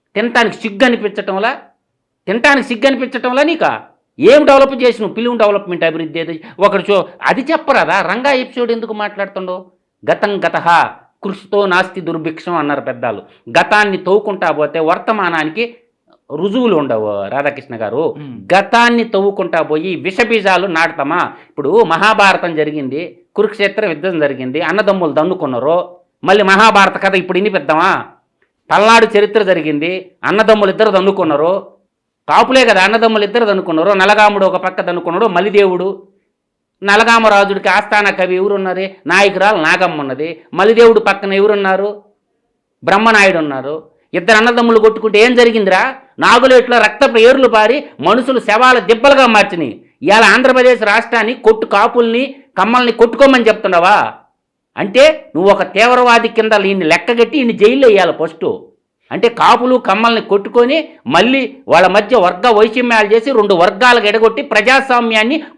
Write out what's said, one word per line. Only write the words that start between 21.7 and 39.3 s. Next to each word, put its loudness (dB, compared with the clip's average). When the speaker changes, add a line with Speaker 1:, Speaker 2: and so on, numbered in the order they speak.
Speaker 1:
మహాభారతం 0
జరిగింది, -6
కురుక్షేత్ర -2
యుద్ధం -6
జరిగింది, -4
అన్నదమ్ములు -2
దన్నుకున్నారు. -2
మళ్ళీ 2
మహాభారత 2
కథ 0
ఇప్పుడు -2
ఇనిపిద్దామా? -2
పల్నాడు 4
చరిత్ర 2
జరిగింది, -4
అన్నదమ్ములు 2
ఇద్దరు 0
దన్నుకున్నారు. 0
కాపులే 4
కదా 2
అన్నదమ్ములు 0
ఇద్దరు 0
దన్నుకున్నారు. -2
నలగాముడు 2
ఒక 0
పక్క -6
దన్నుకున్నాడు, -4
మలిదేవుడు. -2
నలగామరాజుడికి 2
ఆస్థాన 0
కవి -2
ఎవరున్నది? -4
నాయకురాలు 2